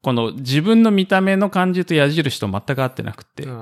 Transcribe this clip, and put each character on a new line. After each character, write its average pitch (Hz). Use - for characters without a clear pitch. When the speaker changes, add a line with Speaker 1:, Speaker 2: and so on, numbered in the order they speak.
Speaker 1:
こ 131
の 117
自 135
分 226
の 220
見 190
た 190
目 190
の 196
感 185
じ 180
と 170
矢 143
印 147
と 104
全 98
く 135
合 131
っ 127
て -
な -
く -
て。 -
Speaker 2:
あ -
ー、 135
な 123